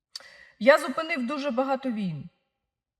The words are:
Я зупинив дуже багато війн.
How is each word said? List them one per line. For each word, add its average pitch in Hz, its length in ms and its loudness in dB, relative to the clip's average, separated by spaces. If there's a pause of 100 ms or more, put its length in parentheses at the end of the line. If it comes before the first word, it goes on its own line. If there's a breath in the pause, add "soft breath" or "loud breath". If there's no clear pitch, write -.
(600 loud breath)
Я 269 200 8
зупинив 320 480 -4
дуже 285 240 -4
багато 262 400 -2
війн. 175 380 -6 (720)